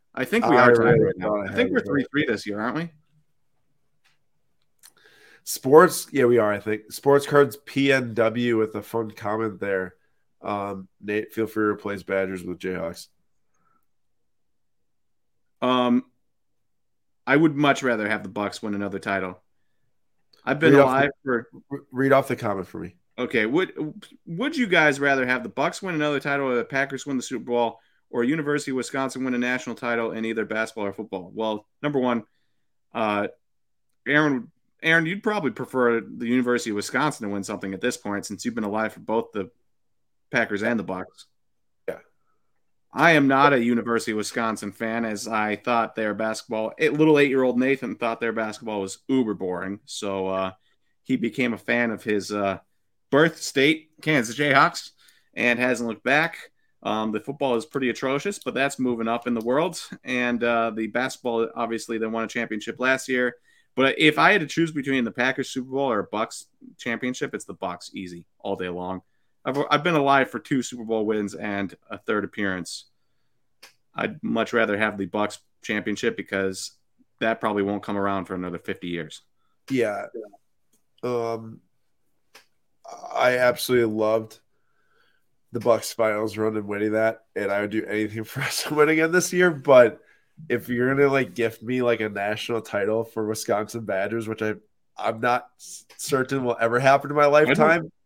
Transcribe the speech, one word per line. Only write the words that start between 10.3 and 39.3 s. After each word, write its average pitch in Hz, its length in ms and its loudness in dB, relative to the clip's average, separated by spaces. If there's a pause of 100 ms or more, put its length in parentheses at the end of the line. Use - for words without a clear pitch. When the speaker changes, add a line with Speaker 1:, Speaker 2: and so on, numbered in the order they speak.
Speaker 2:
Um, 101 440 -8 (120)
Nate, 104 340 -4
feel 113 140 -2
free 110 160 -2
to 107 60 4
replace 101 340 -4
Badgers 95 400 -2
with 87 160 -10
Jayhawks. 87 480 -8 (2500)
Speaker 1:
Um, 123 440 2 (1200)
I 131 100 6
would 156 200 4
much 143 260 2
rather 113 260 0
have 107 160 -2
the 101 60 -12
Bucks 104 320 -6
win 104 140 -6
another 98 240 -6
title. 92 420 -4 (1000)
I've 135 160 0
been 151 140 8
Speaker 2:
Read 139 80 12
off 135 80 6
Speaker 1:
alive 135 200 4 (140)
Speaker 2:
the, 139 60 -4
Speaker 1:
for 120 180 0 (220)
Speaker 2:
re-, 139 100 -10 (120)
read 135 220 0
off 135 140 6
the 123 80 -2
comment 101 320 -4
for - 120 -12
me. 87 160 -12 (240)
Speaker 1:
Okay, 120 260 0
would, 151 280 -2 (520)
would 214 320 -6
you 254 80 0
guys 156 340 4
rather 135 280 2
have 123 160 0
the 117 60 -10
Bucks 151 340 -4
win 185 100 -4
another 151 260 -2
title 139 280 -2
or 127 80 0
the 117 80 0
Packers 139 420 -4
win 143 120 -4
the 123 60 -2
Super 123 220 -8
Bowl 120 340 0 (300)
or 120 140 -2
University 147 480 -2
of 131 60 -2
Wisconsin 131 460 -4
win 127 120 -2
a - 20 -2
national 123 380 -2
title 117 380 -2
in 113 120 -6
either 110 200 -4
basketball 110 400 -4
or 98 80 -6
football? 95 420 -10
Well, 110 320 -4 (160)
number 147 160 -2
one, 123 240 0 (720)
uh, 104 320 0 (800)
Aaron, 143 420 2 (320)
Aaron, 165 240 2
you'd 196 160 -4
probably 202 300 -2
prefer 120 500 0
the 107 240 -10
University 120 460 0
of 104 60 -2
Wisconsin 127 500 -2
to 101 60 -4
win 101 100 -4
something 95 320 -6
at 90 60 -12
this 120 160 -2
point 101 280 -6
since 98 180 -12
you've 117 120 -6
been 113 80 -4
alive 107 300 -4
for - 80 -20
both 113 300 -2